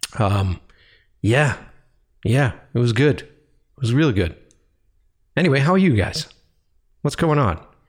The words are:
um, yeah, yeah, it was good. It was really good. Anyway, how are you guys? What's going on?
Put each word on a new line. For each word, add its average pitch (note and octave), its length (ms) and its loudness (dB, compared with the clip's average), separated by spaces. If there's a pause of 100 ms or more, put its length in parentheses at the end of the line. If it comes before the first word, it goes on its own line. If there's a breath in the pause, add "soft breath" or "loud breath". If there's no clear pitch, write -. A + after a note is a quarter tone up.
(180)
um, G2 440 0 (600 soft breath)
yeah, B2+ 360 0 (680)
yeah, B2+ 300 0 (200)
it A#2+ 60 -2
was A#2+ 140 0
good. C#3 280 2
It - 600 -20
was A#2 120 -2
really C#3+ 200 2
good. F2+ 220 -2 (1000)
Anyway, C#3+ 240 2
how D3+ 140 0
are F#3+ 40 2
you F#3 180 2
guys? E2+ 320 -4 (760)
What's C#3+ 140 -4
going D3+ 240 0
on? F#2+ 200 0 (300)